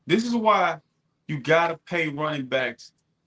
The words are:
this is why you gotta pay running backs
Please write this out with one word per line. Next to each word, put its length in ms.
this 200
is 100
why 440
you 120
gotta 460
pay 240
running 360
backs 480